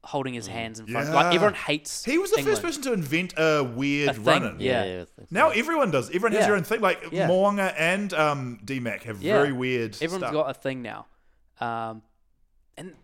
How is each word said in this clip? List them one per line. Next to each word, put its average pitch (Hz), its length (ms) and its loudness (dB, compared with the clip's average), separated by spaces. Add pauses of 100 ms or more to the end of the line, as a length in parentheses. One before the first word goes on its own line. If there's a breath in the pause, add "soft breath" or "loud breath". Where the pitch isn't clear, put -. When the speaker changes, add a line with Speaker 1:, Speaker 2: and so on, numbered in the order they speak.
Speaker 1:
holding 131 280 -4
his 113 140 -8
Speaker 2:
Mm. 110 40 -12
Speaker 1:
hands 113 280 -8
in 110 80 -14
front. 127 220 -4
Speaker 2:
Yeah. 160 60 -2
Speaker 1:
Like, 170 200 6
everyone 202 200 4
hates - 500 -6
Speaker 2:
He 277 120 0
was 381 140 0
the 440 80 2
Speaker 1:
England. 427 200 0
Speaker 2:
first - 60 -6 (140)
person 269 40 -10
to 262 100 0
invent 170 440 -2
a 156 260 4
weird 143 460 0
Speaker 1:
A 135 40 0
thing, 110 100 -8 (200)
Speaker 2:
run-in. 101 160 -6
Speaker 1:
yeah. 120 240 2
Speaker 3:
Yeah, 92 120 -4
yeah, 90 60 -8
I 85 40 -10
think - 260 -20
Speaker 2:
Now 262 200 4
Speaker 3:
so. 214 80 2
Speaker 2:
everyone 277 320 2
does. 123 180 0
Everyone 202 240 0
has 214 80 4
Speaker 1:
Yeah. 190 60 6
Speaker 2:
their 208 80 4
own 175 80 0
thing. 226 180 -2
Like, 175 300 0
Speaker 1:
Yeah. 180 160 0
Speaker 2:
Mo'unga 190 500 2
and, 185 360 0
um, 139 500 0
D-Mac 120 400 -6
have 104 180 -10
Speaker 1:
Yeah. 180 160 0
Speaker 2:
very 143 140 4
weird 123 500 -2
Speaker 1:
Everyone's 175 220 -4
Speaker 2:
stuff. 120 100 -4
Speaker 1:
got 151 160 0
a 131 40 -6
thing 131 280 -6
now. 107 260 -12 (520)
Um, 113 440 -6 (760)
and 175 160 -16 (100)